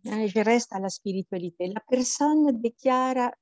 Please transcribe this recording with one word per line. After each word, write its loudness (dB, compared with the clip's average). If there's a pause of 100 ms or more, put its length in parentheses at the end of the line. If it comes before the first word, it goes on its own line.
hein, -2
je 0
reste 2
à -6
la -4
spiritualité. -6
La -6
personne 2
déclare, 0